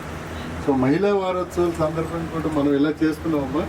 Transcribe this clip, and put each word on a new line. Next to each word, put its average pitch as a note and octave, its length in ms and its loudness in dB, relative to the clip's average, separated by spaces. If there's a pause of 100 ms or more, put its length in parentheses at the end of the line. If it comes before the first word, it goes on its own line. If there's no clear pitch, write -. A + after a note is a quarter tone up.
(680)
So, C3+ 100 4
మహిళా E3 360 4
వారోత్సవాల F3+ 640 0
సందర్భంగా D#3+ 500 -2
కూడా D#3+ 260 -2
మనం C#3+ 180 4
ఇలా D3 200 4 (100)
చేస్తున్నామమ్మా. D3+ 640 0